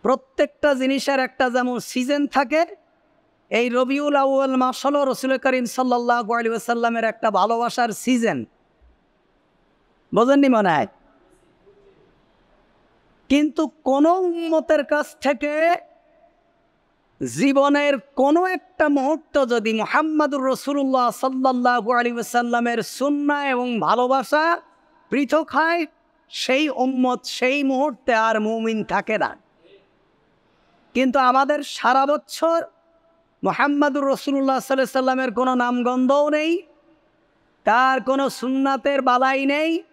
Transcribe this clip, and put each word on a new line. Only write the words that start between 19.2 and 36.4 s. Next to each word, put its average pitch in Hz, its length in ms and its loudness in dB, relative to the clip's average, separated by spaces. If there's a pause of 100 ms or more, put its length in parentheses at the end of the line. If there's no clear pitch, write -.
যদি 226 280 0
মুহাম্মাদুর 285 760 0
রাসূলুল্লাহ 262 640 -2
সাল্লাল্লাহু 247 800 0
আলাইহি 240 200 0
ওয়াসাল্লামের 240 680 -2
সুন্নাহ 285 640 -2
এবং 247 340 -2
ভালোবাসা 262 840 0 (480)
পৃথক 285 400 0
হয়, 320 360 0 (440)
সেই - 400 -2
উম্মত 254 540 0
সেই 269 400 -2
মুহূর্তে 269 500 -2
আর 220 260 2
মুমিন 220 440 -2
থাকে 202 340 -2
না। 127 200 -4 (1600)
কিন্তু 254 260 2
আমাদের 269 440 2
সারা 269 420 0
বছর 320 580 -2 (800)
মুহাম্মাদুর 277 680 0
রাসূলুল্লাহ 269 500 -2
সাল্লাল্লাহু 262 540 -2
আলাইহি 262 180 -2
ওয়াসাল্লামের - 20 -12
কোনো 254 220 0
নামগন্ধও 254 720 0
নেই, 320 320 -2 (1040)